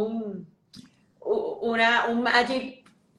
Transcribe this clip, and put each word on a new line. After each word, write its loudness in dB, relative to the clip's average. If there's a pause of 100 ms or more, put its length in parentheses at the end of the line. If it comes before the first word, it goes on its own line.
un, -6 (760)
u-, -2
una, 2
un 0
magic, 0 (360)